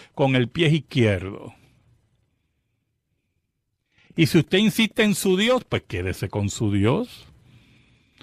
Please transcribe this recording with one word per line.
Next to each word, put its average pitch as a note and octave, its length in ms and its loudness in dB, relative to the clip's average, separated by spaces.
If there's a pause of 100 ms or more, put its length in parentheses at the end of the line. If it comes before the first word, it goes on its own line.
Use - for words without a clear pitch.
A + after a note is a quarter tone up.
(140)
con C3+ 220 0
el B2 120 0
pie E3 200 0
izquierdo. G#2+ 880 -2 (2500)
Y D#3+ 120 4
si E3+ 120 2
usted F3+ 200 0
insiste A3 460 0
en G#3 100 2
su F#3 220 0
Dios, A#3+ 280 2
pues - 180 -4
quédese F#2 460 -6
con G2+ 220 -4
su G#2 220 -2
Dios. B2 540 -2 (960)